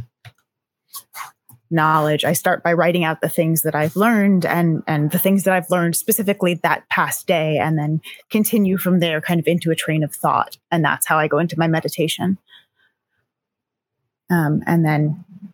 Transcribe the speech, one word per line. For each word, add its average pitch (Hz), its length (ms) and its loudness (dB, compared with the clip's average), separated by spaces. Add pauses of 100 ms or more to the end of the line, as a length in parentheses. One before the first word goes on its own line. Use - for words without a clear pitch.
(1700)
knowledge. 156 540 2
I 147 100 0
start - 300 -2
by 170 100 2
writing 170 300 2
out 160 180 -2
the 165 80 -2
things 165 340 0
that 156 120 -2
I've 151 200 -2
learned 202 500 2
and, 165 420 0
and 151 240 0
the 180 80 0
things 196 240 2
that 190 100 2
I've 180 160 -2
learned 170 260 0
specifically 196 680 -2
that - 260 0
past - 380 -4
day, 156 320 0
and 156 180 0
then 151 240 -2 (300)
continue 208 460 2
from 180 240 2
there 160 200 0
kind 170 180 0
of 156 80 -4
into 165 220 0
a 160 60 2
train 156 280 -2
of 143 120 -6
thought. - 420 -2 (140)
And 165 120 2
that's - 220 0
how 156 140 2
I 151 80 2
go 147 100 0
into 165 220 -2
my 165 80 0
meditation. 165 720 -2 (1900)
Um, 151 340 0
and 170 180 2
then 151 400 0 (300)